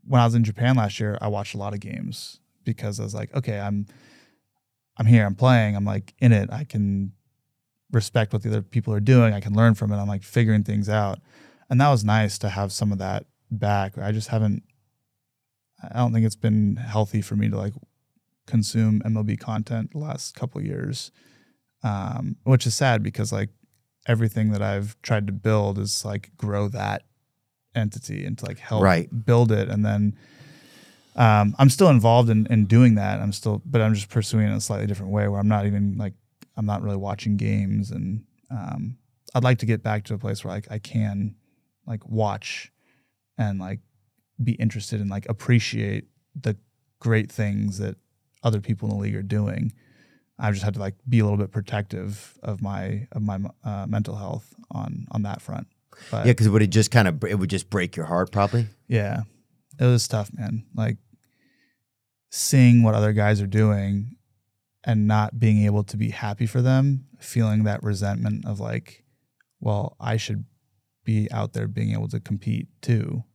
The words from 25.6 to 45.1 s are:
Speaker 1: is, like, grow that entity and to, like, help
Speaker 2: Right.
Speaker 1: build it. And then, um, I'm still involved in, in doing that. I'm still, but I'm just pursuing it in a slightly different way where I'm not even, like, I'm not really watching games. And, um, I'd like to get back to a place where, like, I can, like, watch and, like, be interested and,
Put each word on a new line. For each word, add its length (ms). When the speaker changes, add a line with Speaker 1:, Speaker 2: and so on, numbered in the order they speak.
Speaker 1:
is, 260
like, 320
grow 320
that 340
entity 500
and 140
to, 80
like, 120
help 240
Speaker 2:
Right. 260
Speaker 1:
build 280
it. 160
And 160
then, 300
um, 440
I'm 120
still 180
involved 420
in, 160
in 200
doing 300
that. 240
I'm 120
still, 320
but 160
I'm 140
just 140
pursuing 380
it 40
in 60
a 40
slightly 260
different 260
way 160
where 120
I'm 80
not 180
even, 320
like, 160
I'm 100
not 160
really 140
watching 400
games. 540
And, 340
um, 460
I'd 100
like 140
to 80
get 160
back 220
to 100
a 40
place 260
where, 80
like, 180
I 80
can, 560
like, 220
watch 640
and, 200
like, 220
be 100
interested 480
and, 100